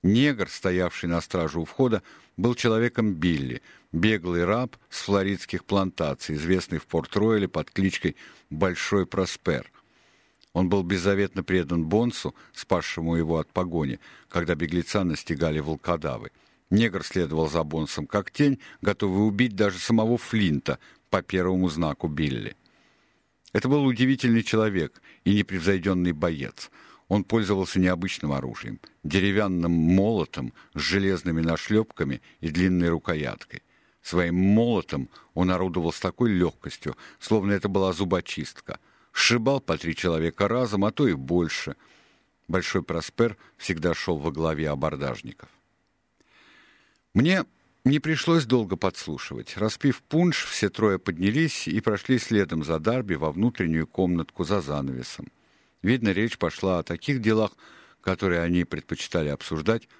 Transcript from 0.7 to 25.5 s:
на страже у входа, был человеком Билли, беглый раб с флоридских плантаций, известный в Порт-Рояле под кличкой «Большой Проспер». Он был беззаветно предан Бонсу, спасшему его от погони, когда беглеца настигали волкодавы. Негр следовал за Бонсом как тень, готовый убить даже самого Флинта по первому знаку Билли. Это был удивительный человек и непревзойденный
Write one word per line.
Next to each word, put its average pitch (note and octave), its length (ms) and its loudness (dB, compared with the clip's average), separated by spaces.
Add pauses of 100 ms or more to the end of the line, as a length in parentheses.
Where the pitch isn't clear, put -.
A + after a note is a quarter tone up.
на E2+ 120 0
страже E2 380 -2
у D#2+ 60 -4
входа, A2+ 380 0 (320)
был A#2 200 0
человеком A2+ 580 2
Билли, D2 480 0 (300)
беглый F2 540 2
раб A#2 300 -2 (140)
с - 120 -10
флоридских G2 640 -2
плантаций, E2+ 720 -2
известный E2 440 0
в - 80 -14
Порт-Рояле G2+ 600 0
под - 240 -6
кличкой F#2+ 440 0 (340)
«Большой F2+ 560 0
Проспер». - 680 -4 (840)
Он F2+ 140 2
был F#2+ 160 2
беззаветно F#2+ 600 0
предан E2+ 420 0
Бонсу, G#2 500 0 (160)
спасшему E2 640 -2
его E2 220 0
от D#2 120 -4
погони, E2 500 -2 (280)
когда E2+ 280 -2
беглеца E2+ 500 -2
настигали D#2 540 -2
волкодавы. D2 720 -4 (380)
Негр G2 360 2
следовал D#2 440 0
за D#2+ 140 0
Бонсом D2+ 440 -6
как - 240 -2
тень, C#3+ 280 2 (220)
готовый G2+ 460 2
убить G#2+ 280 2
даже G2 220 2
самого A2+ 400 2
Флинта D#2 640 0 (300)
по F#2+ 120 2
первому F#2 480 0
знаку D#2 380 -2
Билли. C2+ 480 -4 (1000)
Это A#2+ 140 0
был C#3+ 180 4
удивительный B2 580 2
человек G#2 580 0 (240)
и G2+ 100 4
непревзойденный F2+ 800 0